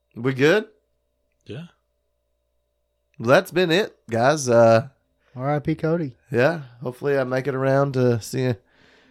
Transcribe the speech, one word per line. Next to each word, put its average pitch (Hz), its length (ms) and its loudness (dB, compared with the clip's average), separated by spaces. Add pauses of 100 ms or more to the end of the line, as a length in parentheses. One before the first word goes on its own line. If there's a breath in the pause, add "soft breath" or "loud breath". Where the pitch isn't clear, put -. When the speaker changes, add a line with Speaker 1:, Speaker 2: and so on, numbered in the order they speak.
(140)
Speaker 1:
We 135 200 -4
good? 170 320 2 (800)
Speaker 2:
Yeah. 151 200 -14 (1500)
Speaker 1:
Well, 113 100 -6
that's 175 220 4
been 170 200 0
it, - 260 0 (140)
guys. 127 380 0
Uh, 117 400 6 (460)
Speaker 3:
R 135 200 -6
I 147 40 -2
P 156 160 -4
Cody. 160 420 -4 (140)
Speaker 1:
yeah, 147 320 0 (200)
hopefully 139 360 -4
I 131 60 0
make 127 220 -6
it 139 80 -4
around 135 400 0
to 123 260 2
see, 127 340 -4 (560 soft breath)